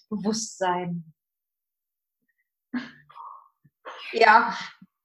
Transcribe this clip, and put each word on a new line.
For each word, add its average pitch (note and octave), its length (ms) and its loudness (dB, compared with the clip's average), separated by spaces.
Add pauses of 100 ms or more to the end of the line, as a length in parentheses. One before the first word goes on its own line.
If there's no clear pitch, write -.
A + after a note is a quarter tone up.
(100)
Bewusstsein? F3+ 1040 -4 (3000)
Ja, A3 440 6 (480)